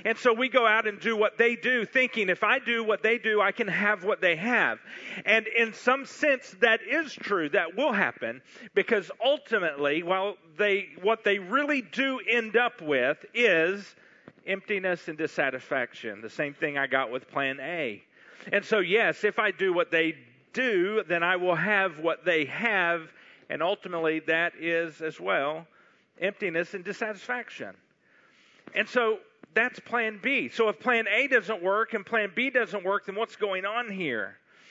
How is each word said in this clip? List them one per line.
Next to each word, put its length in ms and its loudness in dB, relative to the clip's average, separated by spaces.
And 120 0
so 140 4
we 160 2
go 180 4
out 220 4
and 100 -6
do 200 -2
what 200 2
they 200 4
do, 260 0
thinking, 460 0
"If 120 0
I 180 2
do 260 -2
what 180 0
they 140 2
do, 240 2
I 100 4
can 160 -4
have 380 0
what 160 -2
they 160 2
have." 420 0
And 200 4
in 280 0
some 320 0
sense, 460 0
that 200 4
is 320 -4
true. 360 -2
That 260 0
will 160 2
happen, 500 -2
because 360 0
ultimately, 840 0
while 340 0
they, 300 0
what 240 0
they 120 4
really 440 0
do 400 -2
end 340 0
up 260 2
with 520 0
is 600 2
emptiness 600 -4
and 100 -10
dissatisfaction, 1040 -4
the 80 -12
same 240 -6
thing 240 -4
I 80 0
got 260 -2
with 160 -8
Plan 320 -4
A. 440 -6
And 120 0
so, 140 2
yes, 460 2
if 160 2
I 100 2
do 240 0
what 160 2
they 260 2
do, 540 0
then 160 0
I 140 2
will 180 2
have 420 0
what 280 -2
they 200 2
have, 640 -2
and 140 -4
ultimately 560 -2
that 400 0
is 420 -2
as 180 -8
well 480 -2
emptiness 540 -4
and 80 -10
dissatisfaction. 920 -8
And 120 0
so 320 2
that's 240 0
Plan 420 -4
B. 280 0
So 200 2
if 100 -4
Plan 280 2
A 200 2
doesn't 360 0
work 320 0
and 100 -4
Plan 300 0
B 160 -2
doesn't 320 -2
work, 240 -2
then 80 -8
what's 220 -6
going 280 -4
on 240 -4
here? 480 -4